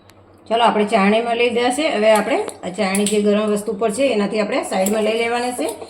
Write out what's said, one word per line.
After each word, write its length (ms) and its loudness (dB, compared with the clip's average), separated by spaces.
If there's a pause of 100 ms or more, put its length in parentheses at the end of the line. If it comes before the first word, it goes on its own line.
(480)
ચાલો, 160 2
આપણે 200 2
ચાળણીમાં 520 2
લઈ 140 2
દેશે. 380 0
હવે 220 2
આપણે 340 2 (200)
આ 40 -8
ચાળણી 360 -2
જે 180 0
ગરમ 240 2
વસ્તુ 260 -2
પર 180 0
છે 120 -2
એનાથી 380 0
આપણે 240 -2
સાઈડમાં 380 0
લઈ 160 0
લેવાની 340 -2
છે, 220 -4 (160)